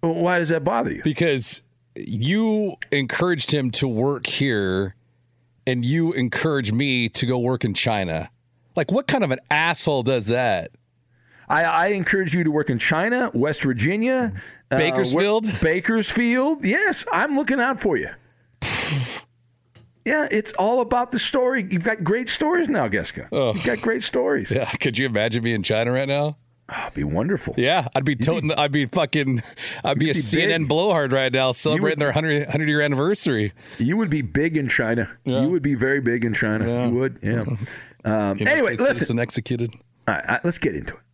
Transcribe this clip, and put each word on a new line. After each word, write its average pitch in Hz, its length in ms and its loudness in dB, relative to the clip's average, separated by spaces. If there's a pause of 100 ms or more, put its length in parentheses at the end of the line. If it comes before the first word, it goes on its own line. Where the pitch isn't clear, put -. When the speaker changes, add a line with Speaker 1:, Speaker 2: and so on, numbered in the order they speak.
Speaker 1:
Well, 165 120 0
why 175 240 2
does 165 120 0
that 160 140 0
bother 233 280 0
you? - 100 -8
Speaker 2:
Because 151 580 0 (460)
you 208 680 0 (140)
encouraged 143 640 0
him 135 200 2
to 139 160 0
work 127 380 0
here 98 680 0 (720)
and 123 180 0
you 165 280 2
encouraged 127 640 0
me 123 360 0
to - 160 -2
go 127 120 0
work 123 260 0
in 104 100 0
China. 90 560 -2 (460)
Like, 160 140 0
what 254 160 0
kind 262 180 2
of 147 60 0
an 127 80 0 (120)
asshole 151 540 2
does 120 240 0
that? 113 420 0 (760)
Speaker 1:
I, 160 160 2
I 165 240 2
encourage 190 460 0
you 175 100 2
to 156 60 2
work 147 200 0
in 120 80 0
China, 214 560 0
West 139 280 0
Virginia, 202 680 0 (380)
uh, 131 80 2
Speaker 2:
Bakersfield? 170 680 2
Speaker 1:
where, 202 140 -2
Bakersfield. 233 1040 2
Yes, 349 480 2
I'm 262 240 0
looking 269 240 0
out 247 200 0
for 175 160 2
you. 87 120 -2 (2000)
Yeah, 302 240 2
it's 214 220 0
all 233 280 2
about 247 320 0
the 247 60 0
story. 254 520 0
You've 175 140 0
got 220 180 0
great 226 260 0
stories 320 400 0
now, 156 200 0
Geska. 95 440 -4
Speaker 2:
Oh. 127 220 2
Speaker 1:
You've 101 100 -4
got 233 180 0
great 226 200 0
stories. - 480 -2
Speaker 2:
Yeah, 127 200 -2 (100)
could 127 160 -2
you 135 100 0
imagine 113 380 0
me 117 80 2
in 104 100 0
China 113 300 0
right 135 160 0
now? 147 300 -2 (340)
Speaker 1:
Oh, - 100 -8
it'd - 120 -10
be 73 100 -4
wonderful. 95 540 -2
Speaker 2:
Yeah, 135 360 2
I'd 135 100 -6
be 147 80 0
Speaker 1:
You'd 117 100 -2
Speaker 2:
toting 151 260 0
Speaker 1:
be, 156 60 -2
Speaker 2:
the, 147 60 -2
I'd 147 120 0
be 143 140 2
fucking, 139 560 0 (420)
I'd 143 140 0
be 156 80 2
Speaker 1:
you'd 151 60 2
Speaker 2:
a - 20 0
Speaker 1:
be 165 60 0
Speaker 2:
C 120 220 0
N 170 80 2
N 165 120 2
Speaker 1:
big. 139 60 -2
Speaker 2:
blowhard 156 440 2
right 131 200 2
now, 131 160 2
Speaker 1:
You 127 60 0
Speaker 2:
celebrating 151 440 0
Speaker 1:
would, - 0 -
Speaker 2:
their 143 140 2
hundred, 147 360 0
hundred-year 151 320 0
anniversary. 143 720 0 (260)
Speaker 1:
You 135 200 0
would 220 100 0
be 147 140 0
big 147 340 0
in 139 120 0
China. 117 420 0 (140)
Speaker 2:
Yeah. 131 180 0
Speaker 1:
You 147 80 2
would 175 120 0
be 139 120 2
very 135 260 2
big 117 240 0
in 117 80 0
China. 107 340 0
Speaker 2:
Yeah. 120 220 0
Speaker 1:
You 120 60 0
would, 127 280 -2
yeah. 110 280 0
Speaker 2:
<laughs> - 40 -4 (480)
Speaker 1:
Um, 104 360 0
Speaker 2:
United 214 100 2
Speaker 1:
anyway, 285 200 2
Speaker 2:
States - 120 -2
Speaker 1:
listen. 269 140 4
Speaker 2:
citizen - 240 -2
executed. 120 560 -4 (340)
Speaker 1:
All 107 60 0
right, 73 100 -4
all - 120 0
right, - 100 -6
let's 170 100 -2
get - 180 -2
into 69 200 -8
it. - 60 -20 (140)